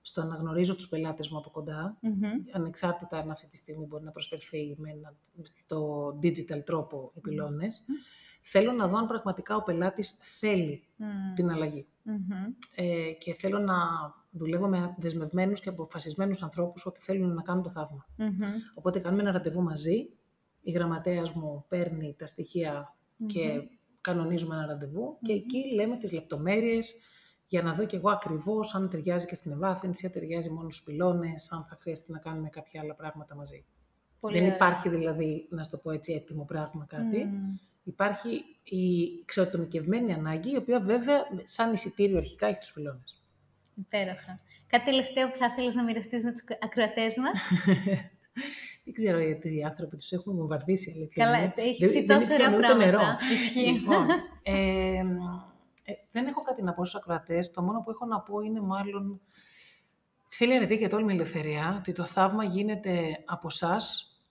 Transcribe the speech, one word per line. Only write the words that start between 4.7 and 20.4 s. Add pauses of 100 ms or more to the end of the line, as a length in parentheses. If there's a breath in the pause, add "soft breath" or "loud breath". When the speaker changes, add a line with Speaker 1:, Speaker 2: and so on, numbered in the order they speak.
Speaker 1:
με
ένα, (520)
το (160)
digital
τρόπο
οι
Speaker 2:
Μμμ.
Speaker 1:
πυλώνες.
Speaker 2:
Μμμ. (500 loud breath)
Speaker 1:
Θέλω
να
δω
αν
πραγματικά
ο
πελάτης
θέλει (120)
Speaker 2:
Μμμ.
Speaker 1:
την
αλλαγή. (180)
Speaker 2:
Μμμ. (420)
Speaker 1:
Ε,
και
θέλω
να (560)
δουλεύω
με
δεσμευμένους
και
αποφασισμένους
ανθρώπους
ότι
θέλουν
να
κάνουν
το
θαύμα. (120)
Speaker 2:
Μμμ. (340)
Speaker 1:
Οπότε
κάνουμε
ένα
ραντεβού
μαζί, (520)